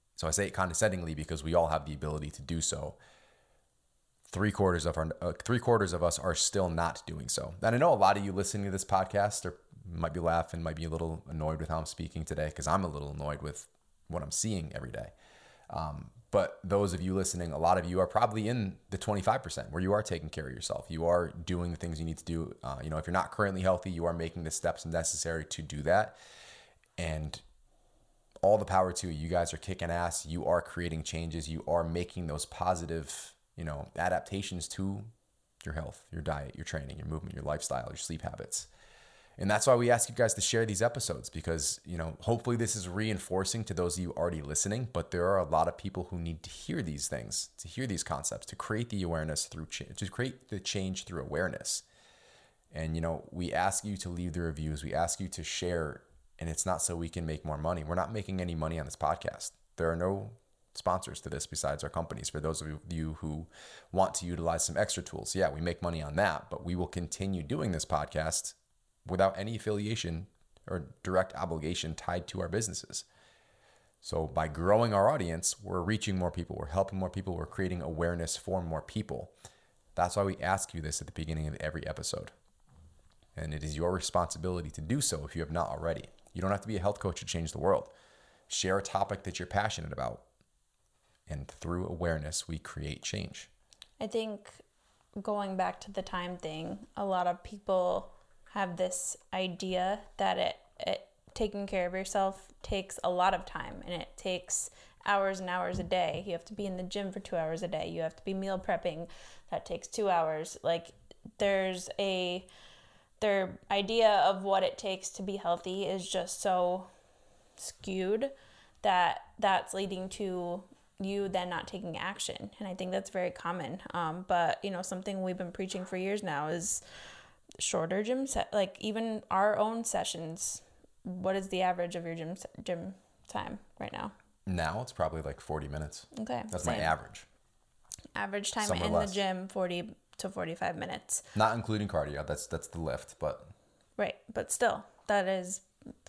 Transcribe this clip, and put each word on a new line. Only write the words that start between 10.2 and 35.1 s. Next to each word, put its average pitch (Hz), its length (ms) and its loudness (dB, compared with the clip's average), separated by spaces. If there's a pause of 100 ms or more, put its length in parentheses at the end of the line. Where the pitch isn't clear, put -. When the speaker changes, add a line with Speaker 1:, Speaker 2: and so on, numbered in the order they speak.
Speaker 1:
laughing, 82 420 2
might 78 140 -2
be 80 80 -4
a 82 40 -2
little 80 400 -2
annoyed 78 320 0
with 78 80 -4
how 80 100 0
I'm 80 80 -2
speaking 80 380 -6
today 76 260 -2
'cause 78 160 -6
I'm 90 180 4
a 85 40 0
little 73 220 -6
annoyed 71 320 -4
with 73 240 -8 (420)
what 80 140 -4
I'm 71 100 -8
seeing 98 420 -2
every - 160 -6
day. 53 220 -8 (580)
Um, 76 400 -6 (220)
but 92 320 4
those 98 300 4
of 80 60 0
you 92 140 2
listening, 87 380 0
a 69 60 -2
lot 85 200 6
of 85 60 0
you 90 160 2
are 90 80 4
probably 110 400 2
in 113 280 0 (140)
the 95 80 -2
twenty-five 107 420 2
percent - 300 -6
where 78 100 0
you 92 120 4
are 107 100 4
taking 80 260 -2
care 76 200 -6
of 65 40 -8
yourself. - 360 -4
You 80 180 0
are 87 220 6
doing 87 420 0
the 85 60 -2
things 82 240 -4
you 82 40 -2
need 82 140 -2
to - 60 -12
do. 82 400 -2
Uh, 67 180 -4
you 76 80 -4
know, 78 80 0
if 76 80 -4
you're 87 60 -2
not 90 180 4
currently 95 320 2
healthy, 92 300 4
you 82 120 0
are 85 80 4
making 82 300 -2
the 78 80 -2
steps - 340 -2
necessary 82 600 0
to - 180 -8
do 73 200 -6
that. 92 340 4 (800)
And 78 420 -2 (1040)
all 104 160 8
the 104 60 0
power 92 280 4
to - 140 -4
you. 85 60 -2
You 80 160 -2
guys 85 260 2
are 78 40 -6
kicking 92 320 -4
ass. 85 360 0
You 82 180 -2
are 85 160 4
creating 82 440 -4
changes. 80 440 -4
You 80 180 -4
are 85 160 4
making 87 440 -2
those 78 180 -4
positive, 82 880 -2 (240)
you 90 80 -8
know, 76 320 -6
adaptations 90 720 0
to 98 340 -2 (640)